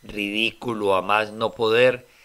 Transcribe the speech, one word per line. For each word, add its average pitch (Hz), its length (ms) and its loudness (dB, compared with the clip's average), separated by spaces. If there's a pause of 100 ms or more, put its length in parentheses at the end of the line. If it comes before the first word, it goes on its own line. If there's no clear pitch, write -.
Ridículo 104 920 -2
a 92 60 2
más 104 320 0
no 110 180 -2
poder 120 560 2 (180)